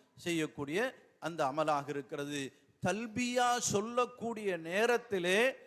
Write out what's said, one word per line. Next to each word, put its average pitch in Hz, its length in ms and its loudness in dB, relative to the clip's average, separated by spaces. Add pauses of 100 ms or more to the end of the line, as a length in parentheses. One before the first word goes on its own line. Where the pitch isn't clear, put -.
(160)
செய்யக்கூடிய 165 800 -2 (240)
அந்த 156 280 -2
அமலாக 147 420 0
இருக்கிறது. 143 640 -6 (340)
தல்பியா 240 720 0
சொல்லக்கூடிய 226 1000 -2
நேரத்திலே 202 960 2 (120)